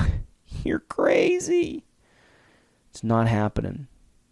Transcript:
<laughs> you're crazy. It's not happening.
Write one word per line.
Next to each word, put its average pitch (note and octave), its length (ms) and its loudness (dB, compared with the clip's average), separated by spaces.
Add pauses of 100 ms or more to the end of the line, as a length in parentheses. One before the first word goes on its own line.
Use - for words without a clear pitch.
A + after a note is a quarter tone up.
<laughs> - 580 -6
you're - 160 -2
crazy. - 1040 0 (1080)
It's - 140 -16
not A2+ 240 2
happening. A2 600 -2 (440)